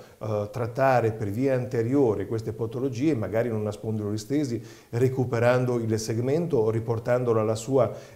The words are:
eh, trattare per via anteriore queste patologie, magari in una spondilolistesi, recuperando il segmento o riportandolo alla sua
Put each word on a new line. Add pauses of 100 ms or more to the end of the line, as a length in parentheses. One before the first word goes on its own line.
(200)
eh,
trattare
per
via
anteriore
queste
patologie,
magari
in
una
spondilolistesi, (280)
recuperando
il
segmento
o
riportandolo
alla
sua (240)